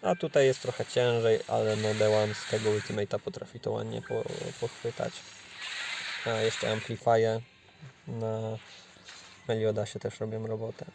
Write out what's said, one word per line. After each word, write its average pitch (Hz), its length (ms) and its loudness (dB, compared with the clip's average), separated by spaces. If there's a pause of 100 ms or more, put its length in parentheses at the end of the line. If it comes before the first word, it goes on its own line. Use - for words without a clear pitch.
A 185 120 2
tutaj 147 320 4
jest 131 160 2
trochę 123 240 -4
ciężej, 117 600 4
ale 110 280 2
no, 107 180 2
Dełam 107 400 4
z - 160 -8
tego 110 200 2
ultimate'a 104 480 -2
potrafi - 420 -10
to 107 100 -4
ładnie 110 320 -4
po-, - 220 -2 (360)
pochwytać. - 520 -4 (1120)
A 120 40 0
jeszcze 110 420 2
amplifye 113 680 2 (680)
na 110 500 -4 (920)
Meliodasie 110 500 0
też - 220 -6
robią 110 260 -4
robotę. 110 480 -6